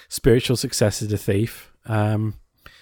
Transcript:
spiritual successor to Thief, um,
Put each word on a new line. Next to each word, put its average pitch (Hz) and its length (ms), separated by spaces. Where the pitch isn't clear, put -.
spiritual 123 480
successor 110 500
to 104 100
Thief, - 560
um, 107 500